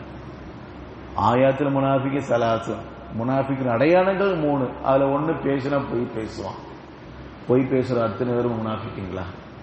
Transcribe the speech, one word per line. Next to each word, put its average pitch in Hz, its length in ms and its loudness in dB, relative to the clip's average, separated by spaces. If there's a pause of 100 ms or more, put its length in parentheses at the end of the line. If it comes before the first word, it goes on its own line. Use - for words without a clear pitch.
(1160)
ஆயாத்துல 131 540 4
முனாஃபிக்கு 135 580 2
சலாத்து. 117 460 2 (440)
முனாஃபிக்கின் 135 500 0
அடையாளங்கள் 185 680 4
மூணு. 143 340 0 (140)
அதுல 139 220 4
ஒண்ணு 147 280 2 (100)
பேசினா 139 380 0 (100)
பொய் 120 240 -2
பேசுவான். 101 440 -8 (880)
பொய் 131 140 6
பேசுற 127 420 2
அத்தனை 120 300 0
பேரும் 120 260 2
முனாஃபிக்குங்களா? 101 640 -6 (380)